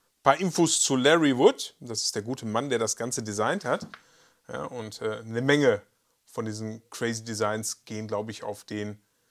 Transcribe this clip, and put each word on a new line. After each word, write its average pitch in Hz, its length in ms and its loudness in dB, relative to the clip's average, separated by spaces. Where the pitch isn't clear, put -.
paar 143 160 4
Infos 170 400 2
zu 139 160 4
Larry 143 420 6
Wood. 233 400 4
Das 117 240 -8
ist - 140 -4
der 104 60 -4
gute 117 240 -8
Mann, 117 220 -2
der 120 100 0
das 110 180 -2
Ganze 120 260 -6
designt 110 420 -2
hat. 131 220 -4
Ja, - 160 -10
und, 110 360 -12
äh, 110 200 -6
eine 113 200 -6
Menge 135 400 4
von 113 200 -8
diesen 110 440 -8
Crazy 113 340 -4
Designs 107 600 -4
gehen, 110 240 -10
glaub 107 200 -4
ich, 107 140 -12
auf 104 220 -10
den, 104 360 -8